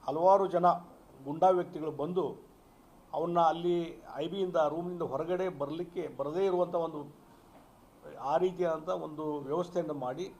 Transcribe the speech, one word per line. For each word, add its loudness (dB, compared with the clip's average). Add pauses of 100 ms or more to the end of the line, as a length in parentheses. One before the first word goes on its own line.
ಹಲವಾರು 6
ಜನ 4 (560)
ಗೂಂಡಾ 4
ವ್ಯಕ್ತಿಗಳು 2
ಬಂದು -2 (760)
ಅವ್ರನ್ನ 0
ಅಲ್ಲಿ 2 (120)
ಐ -4
ಬಿಯಿಂದ -2
ರೂಮಿನಿಂದ 0
ಹೊರಗಡೆ -2
ಬರಲಿಕ್ಕೆ -6
ಬರದೇ -2
ಇರುವಂಥ 2
ಒಂದು, -4 (1040)
ಆ 0
ರೀತಿಯಾದಂಥ 0
ಒಂದು -4
ವ್ಯವಸ್ಥೆಯನ್ನು -2
ಮಾಡಿ -6